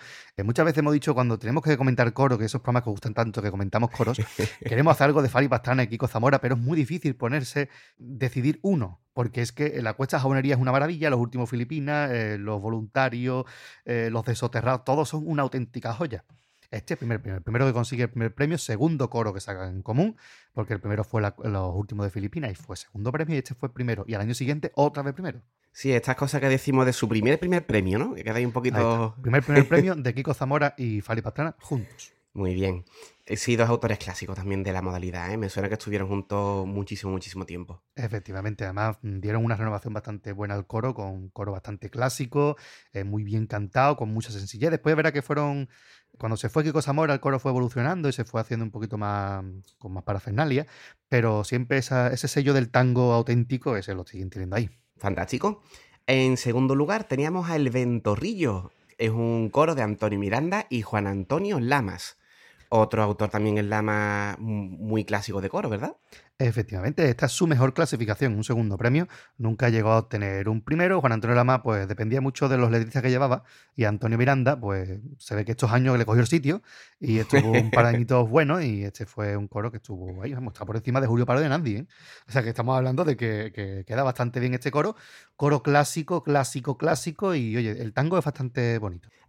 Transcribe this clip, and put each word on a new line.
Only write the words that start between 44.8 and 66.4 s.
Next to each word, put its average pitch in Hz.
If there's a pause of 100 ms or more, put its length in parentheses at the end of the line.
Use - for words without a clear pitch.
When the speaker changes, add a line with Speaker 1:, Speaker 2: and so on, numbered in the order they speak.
Speaker 1:
verá 151
que 143
fueron, 143 (500)
cuando 110
se 120
fue 156
Kiko 151
Zamora, 143
el 131
coro 139
fue 135
evolucionando 127
y 127
se 113
fue 113
haciendo 113
un 107
poquito 107
más, 98 (340)
con 95
más 92
parafernalia, 123 (420)
pero 113
siempre 123
esa, 123
ese 127
sello 143
del 127
tango 123
auténtico, 120
ese 98
lo 92
siguen 92
teniendo 92
ahí. 113 (260)
Speaker 2:
Fantástico. 98 (460)
En 131
segundo 127
lugar 185
teníamos 165
a 165
El 143
Ventorrillo. 120 (260)
Es 113
un 117
coro 156
de 127
Antonio 104
Miranda 139
y 117
Juan 104
Antonio 135
Lamas, 117 (560)
otro 110
autor 104
también 107
en 104
Lama 104
mu-, 101
muy 107
clásico 104
de 95
coro, 175
¿verdad? 110 (420)
Speaker 1:
Efectivamente, 117